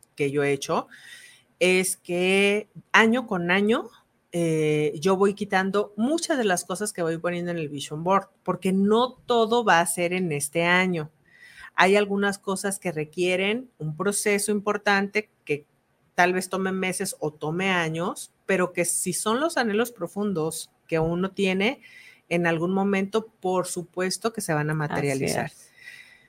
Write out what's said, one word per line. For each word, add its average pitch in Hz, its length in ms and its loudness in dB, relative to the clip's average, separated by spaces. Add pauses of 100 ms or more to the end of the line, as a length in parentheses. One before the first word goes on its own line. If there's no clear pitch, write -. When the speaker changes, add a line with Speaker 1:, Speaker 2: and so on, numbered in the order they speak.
(160)
Speaker 1:
que 143 160 -2
yo 143 120 0
he 143 80 2
hecho 156 360 -4 (720)
es 185 360 2
que 196 720 0 (240)
año 226 360 6
con 175 240 -2
año, 208 380 2 (420)
eh, 156 680 0
yo 190 160 2
voy 196 200 2
quitando 196 600 -2
muchas 302 440 0
de 233 60 0
las 180 200 0
cosas 202 260 -6
que 180 120 -6
voy 165 160 -2
poniendo 175 320 -4
en 170 80 -4
el 151 100 -4
vision 151 340 -8
board, 196 260 2 (140)
porque 185 300 -2
no 214 400 2 (140)
todo 233 360 2
va 180 160 6
a 175 60 4
ser 175 280 -2
en 185 180 -2
este 147 340 -2
año. 175 460 2 (640)
Hay 190 200 6
algunas 202 440 0
cosas 190 400 -4
que 180 120 -4
requieren 180 880 -2
un 156 180 -6
proceso 202 560 0
importante 202 800 0 (160)
que 147 200 -4 (500)
tal 180 180 4
vez 185 160 -4
tome 190 240 -2
meses 185 460 -4
o 151 120 -4
tome 170 380 -4
años, 170 640 -2 (120)
pero 180 280 0
que 175 100 0
si - 300 -2
son 220 260 0
los 330 180 -2
anhelos 233 340 0
profundos 175 760 -4 (180)
que 160 120 0
uno 175 320 0
tiene, 196 500 0 (480)
en 175 180 0
algún 170 260 0
momento, 196 540 0 (120)
por 180 280 0
supuesto 185 680 -4
que 214 80 -8
se 165 120 -2
van 151 160 0
a 156 40 0
Speaker 2:
Así 156 60 -2
Speaker 1:
materializar. 143 680 -2
Speaker 2:
es. - 260 -16 (580)